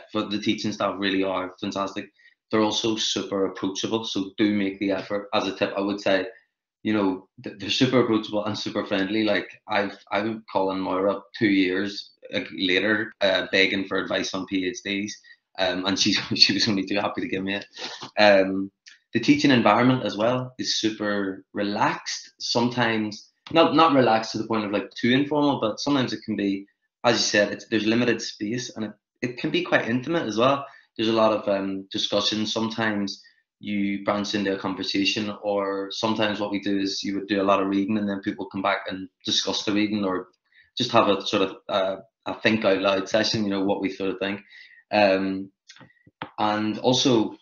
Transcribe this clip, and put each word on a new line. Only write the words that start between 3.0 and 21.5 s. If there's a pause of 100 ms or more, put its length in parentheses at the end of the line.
approachable,
so
do
make
the
effort.
As
a
tip,
I
would
say, (580)
you
know, (140)
th-,
they're
super
approachable
and
super
friendly.
Like, (200)
I've, (140)
I've
been
calling
Moira
up (100)
two
years, (220)
like,
later,
uh,
begging
for
advice
on
P
H
Ds, (440)
um,
and
she,
<laughs>
she
was
only
too
happy
to
give
me
it. (540)
Um, (420)
the
teaching
environment
as
well
is
super